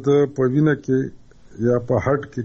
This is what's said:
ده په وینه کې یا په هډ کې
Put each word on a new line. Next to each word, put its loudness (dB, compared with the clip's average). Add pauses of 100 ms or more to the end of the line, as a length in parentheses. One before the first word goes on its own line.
ده 4 (100)
په -4 (100)
وینه 2 (100)
کې 0 (720)
یا 2 (120)
په 0 (100)
هډ 0 (120)
کې -6